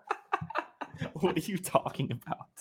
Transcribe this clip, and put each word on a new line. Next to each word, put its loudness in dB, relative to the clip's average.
What 2
are 2
you -2
talking 2
about? -6